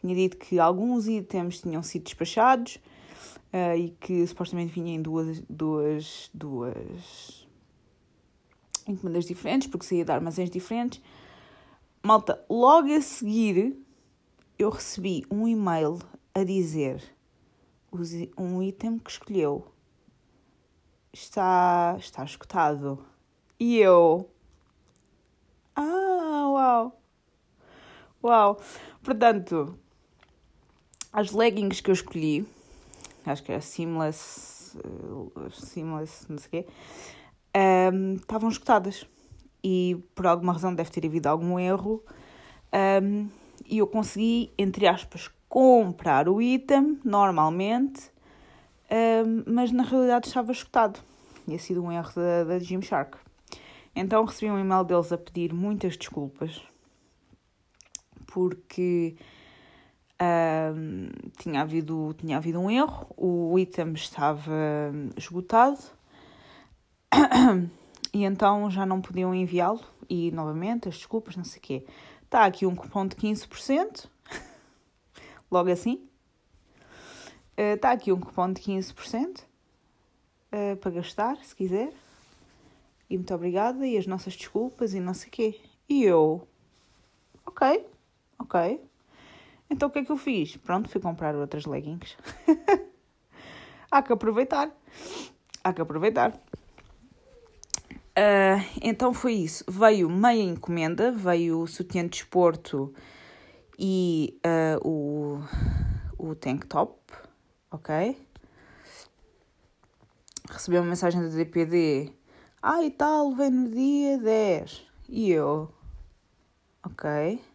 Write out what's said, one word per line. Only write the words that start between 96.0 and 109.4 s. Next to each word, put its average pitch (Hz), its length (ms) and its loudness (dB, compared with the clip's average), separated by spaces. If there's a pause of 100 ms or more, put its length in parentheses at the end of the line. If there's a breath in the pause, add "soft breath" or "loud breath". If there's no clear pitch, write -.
Ah, 196 460 6 (180 loud breath)
então 247 320 0
foi 240 200 -2
isso. 170 340 -4
Veio 190 420 6
meia 220 320 4
encomenda, 170 720 -2
veio 170 480 0
o 165 80 -4
sutiã 175 360 -6
de 170 80 -6
desporto 160 800 0 (840 loud breath)
e, 180 640 0
ah, 160 400 2
o, 147 580 -4 (800 loud breath)
o 160 160 -6
tank 139 320 -6
top, - 320 -2 (720)
ok? 160 480 -4 (2250 loud breath)